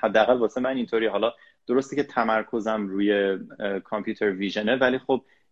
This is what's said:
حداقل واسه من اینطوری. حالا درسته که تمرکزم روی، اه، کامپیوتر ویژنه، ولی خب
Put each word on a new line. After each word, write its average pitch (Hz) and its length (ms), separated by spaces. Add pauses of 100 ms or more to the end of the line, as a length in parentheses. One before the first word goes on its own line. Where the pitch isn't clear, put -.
حداقل 110 380
واسه 117 220
من 131 160
اینطوری. 113 300
حالا 104 260 (340)
درسته 135 300
که 147 60
تمرکزم 110 880
روی، 98 500 (220)
اه، 98 200
کامپیوتر 107 500
ویژنه، 104 460
ولی 127 220
خب 131 260 (280)